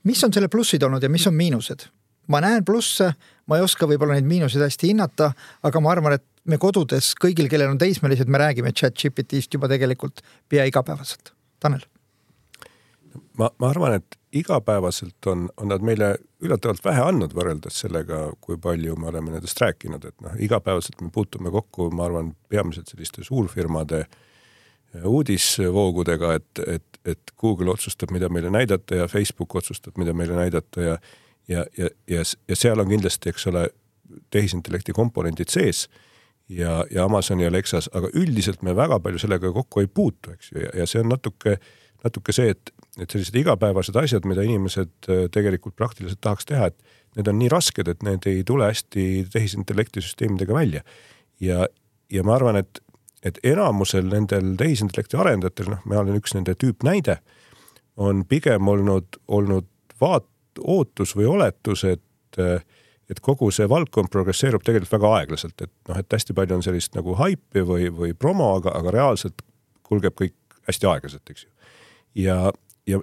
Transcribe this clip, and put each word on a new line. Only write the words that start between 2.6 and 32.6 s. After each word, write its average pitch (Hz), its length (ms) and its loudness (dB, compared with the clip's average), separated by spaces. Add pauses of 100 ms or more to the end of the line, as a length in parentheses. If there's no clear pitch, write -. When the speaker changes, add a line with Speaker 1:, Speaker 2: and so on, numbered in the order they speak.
Speaker 1:
plusse, 196 480 2 (360)
ma 151 80 4
ei 175 80 4
oska 180 240 2
võib-olla 147 280 2
neid 135 120 2
miinuseid 147 360 2
hästi 147 260 0
hinnata, 165 400 2 (340)
aga 151 160 2
ma 156 120 4
arvan, 151 240 4
et - 80 -6 (240)
me 156 120 2
kodudes, 185 600 2
kõigil, 165 280 4
kellel 139 240 2
on 139 80 0
teismelised, 135 480 2
me 139 120 4
räägime 127 360 2
chat 127 200 2
G - 120 -2
P 131 160 -4
T-st 139 320 -4
juba 135 120 -2
tegelikult 131 520 -2 (280)
pea 143 200 4
igapäevaselt. 135 640 -4 (280)
Tanel? 139 240 0 (1500)
Speaker 2:
Ma, 113 100 2 (100)
ma 123 120 2
arvan, 143 280 2
et - 200 -10 (160)
igapäevaselt 101 960 -2
on, 87 260 -2
on 104 140 -6
nad 98 140 0
meile 107 300 2 (280)
üllatavalt 101 420 -2
vähe 143 180 2
andnud 135 340 0
võrreldes 82 480 -4
sellega, 80 420 -4 (160)
kui 85 180 -8
palju 82 380 -2
me 82 120 -8
oleme 82 240 -6
nendest 82 280 -8
rääkinud. 82 460 -4
Et - 160 -20
noh, 85 180 -10
igapäevaselt 98 600 -2
me 85 100 -10
puutume 90 400 -6
kokku, 92 400 -4
ma 87 140 -4
arvan, 82 240 -6 (180)
peamiselt 87 400 -4
selliste - 360 -14
suurfirmade, 82 760 -2
eh, - 1000 -20
uudisvoogudega, 90 1300 0
et, - 260 -12
et, - 340 -8 (140)
et - 260 -16
Google 92 340 0
otsustab, - 400 -8
mida 90 140 -2
meile 87 260 -2
näidata, 104 480 0
ja 87 60 -2
Facebook 101 540 -4
otsustab, - 380 -12
mida 85 160 -2
meile 85 220 -2
näidata, 87 440 -2
ja, 82 160 -2 (500)
ja, 87 160 -2 (140)
ja, 90 140 -4 (180)
ja 85 140 0
s-, - 140 -6 (100)
ja 90 100 -2
seal 110 240 2